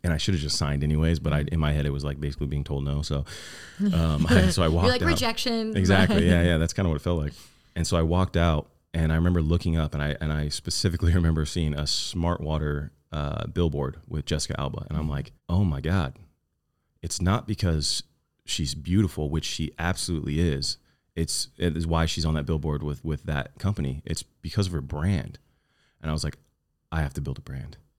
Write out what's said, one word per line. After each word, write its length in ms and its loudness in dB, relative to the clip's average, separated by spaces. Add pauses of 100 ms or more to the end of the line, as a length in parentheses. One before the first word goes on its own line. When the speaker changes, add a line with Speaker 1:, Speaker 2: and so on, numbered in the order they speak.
Speaker 1:
And 80 2
I 60 0
should 160 0
have 80 0
just 140 -2
signed 280 0
anyways, 340 4
but 140 0
I, 80 2 (100)
in 80 0
my 140 2
head, 140 2
it 40 0
was, 140 -4
like, 160 -4
basically 260 -4
being 160 -2
told 220 -4
no. 180 -2
So, 220 -2 (680)
um, 340 2
<laughs> 40 2
I, 200 8
so 120 2
I 40 4
Speaker 2:
<laughs> 0 -
You're 80 4
Speaker 1:
walked 140 4
Speaker 2:
like, 140 2
Speaker 1:
out. 60 2
Speaker 2:
"Rejection." 680 0
Speaker 1:
Exactly. 500 4
Speaker 2:
<laughs> 60 6
Speaker 1:
Yeah, 100 6
yeah. 160 4
That's 140 0
kinda 160 0
what 80 2
it 60 -4
felt 180 0
like. 120 -4 (420)
And 120 -2
so 100 0
I 60 4
walked 340 2
out, 320 2 (260)
and 180 2
I 40 2
remember 260 4
looking 340 2
up, 180 0
and 80 -2
I, 180 -2
and 120 -2
I 160 -2
specifically 640 0
<laughs> 80 4
remember 260 4
seeing 280 -2
a 120 -2
Smart 540 -2
Water, 520 -2 (180)
uh, 360 -4
billboard 500 0 (100)
with 200 -6
Jessica 340 -2
Alba. 280 -6
And 80 -4
I'm 80 0
Speaker 2:
Mm-hmm. 60 -2
Speaker 1:
like, 220 -6 (160)
"Oh 160 4
my 160 0
God. 340 0 (880)
It's 180 -6
not 280 0
because 540 0 (420)
she's 300 -4
beautiful," 560 0
which 140 -2
she 340 -4
absolutely 640 -2
is. 380 0 (380)
It's, 400 -4
it 200 0
is 100 -2
why 200 2
she's 200 -2
on 80 2
that 120 -2
billboard 360 -2
with, 220 -6
with 200 -4
that 340 -6
company. 460 -4
It's 180 -6
because 440 -4
of 60 -6
her 100 -4
brand. 560 -2 (640)
And 80 -4
I 20 0
was 100 -2
like, 140 -6 (560)
"I 80 0
have 140 -2
to 60 -4
build 180 -4
a 40 -16
brand. 360 -12 (200)